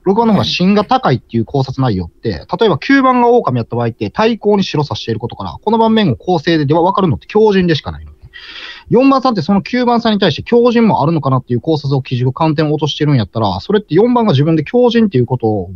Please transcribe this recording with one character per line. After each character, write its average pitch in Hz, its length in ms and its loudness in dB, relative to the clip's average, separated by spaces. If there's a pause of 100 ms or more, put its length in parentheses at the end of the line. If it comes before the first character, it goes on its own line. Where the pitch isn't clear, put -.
六 202 140 2
番 233 80 2
の 220 80 4
方 160 60 2
が 110 40 0
芯 185 300 0
が 208 100 2
高 254 260 0
い 131 60 2
っ - 40 0
て - 180 -6
い - 20 2
う 110 60 -4
考 135 180 -2
察 135 180 -6
内 120 140 0
容 90 100 -4
っ 85 40 -16
て、 - 360 -10 (120)
例 233 80 2
え - 20 4
ば 156 100 0
九 277 240 2
番 254 200 2
が 240 60 4
狼 226 300 2
や 113 60 -4
っ - 20 -16
た 117 100 -8
場 120 80 -2
合 117 40 -2
っ - 40 -4
て 104 180 -6
対 226 280 0
抗 208 200 2
に 190 60 0
白 151 200 -4
さ 143 100 -8
し - 120 -10
て - 40 -4
い 113 40 -4
る 113 60 -8
こ 117 80 -8
と - 80 -16
か 98 80 -10
ら、 - 80 -10
こ - 180 -6
の 226 80 2
盤 226 160 2
面 208 180 2
を 107 40 -6
構 180 220 -2
成 165 200 0
で、 147 80 -2
で 139 80 0
は 170 80 2
分 180 100 2
か 202 80 -4
る 190 80 2
の - 80 0
っ - 20 -6
て - 80 -20
強 214 260 2
靭 190 140 2
で 165 80 0
し 143 60 -4
か - 120 -10
な 73 100 -16
い - 20 -18
の - 60 -20
ね。 - 80 -20 (720)
四 262 180 4
番 269 140 2
さ 262 80 0
ん - 20 2
っ 214 40 -4
て 185 40 -2
そ 196 140 0
の 190 80 0
九 247 240 -2
番 233 160 0
さ 226 80 0
ん - 20 2
に 202 60 0
対 190 120 2
し - 60 -4
て - 60 -10
強 240 280 2
靭 226 160 4
も 190 160 2
あ 143 40 0
る 170 60 0
の 156 100 -2
か 135 80 -2
な 131 80 2
っ 123 60 -6
て 123 100 -4
い - 20 0
う 113 60 -4
考 160 160 0
察 143 180 -2
を 131 60 -2
基 - 140 -6
軸、 127 180 -2
観 160 200 -2
点 156 120 0
を 147 80 0
落 147 60 -4
と 156 80 -2
し - 80 -8
て 151 100 -2
る 147 60 2
ん 143 40 4
や 113 80 0
っ 95 40 -8
た 113 120 -6
ら、 98 200 -2
そ - 120 -8
れ 208 80 2
っ - 20 -4
て - 120 -6
四 220 180 4
番 240 140 2
が 214 60 2
自 139 120 2
分 165 100 2
で 156 100 0
強 247 260 2
靭 226 160 2
っ - 20 0
て 156 80 -2
い 123 60 4
う 120 40 -2
こ 127 120 -2
と - 80 -2
を、 101 300 -2